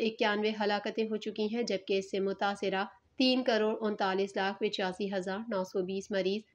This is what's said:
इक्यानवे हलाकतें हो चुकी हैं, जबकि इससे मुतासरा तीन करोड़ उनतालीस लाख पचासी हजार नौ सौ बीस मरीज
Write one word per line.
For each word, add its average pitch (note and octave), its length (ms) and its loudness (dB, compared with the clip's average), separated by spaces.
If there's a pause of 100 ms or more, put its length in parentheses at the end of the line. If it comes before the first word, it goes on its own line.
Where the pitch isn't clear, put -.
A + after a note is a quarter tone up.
इक्यानवे G#3+ 480 2
हलाकतें G#3 580 0
हो G#3+ 80 -2
चुकी G#3+ 300 -2
हैं, A#3 180 -2
जबकि G3 320 0
इससे G3 240 -2
मुतासरा G3 680 0 (300)
तीन B3+ 240 4
करोड़ A3 400 2
उनतालीस G3 540 0
लाख G3+ 260 0
पचासी G3+ 480 0
हजार G3 400 -4
नौ F#3+ 160 0
सौ F#3+ 180 -2
बीस F#3+ 280 -4
मरीज G3 300 0 (120)